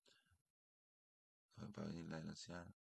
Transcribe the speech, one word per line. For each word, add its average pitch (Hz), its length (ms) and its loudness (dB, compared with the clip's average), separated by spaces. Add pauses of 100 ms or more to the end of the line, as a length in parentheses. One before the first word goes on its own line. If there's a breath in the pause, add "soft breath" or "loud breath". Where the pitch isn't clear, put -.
(1700 loud breath)
para 82 140 4
medir 82 220 2
la 80 100 2
velocidad 85 460 -2 (200)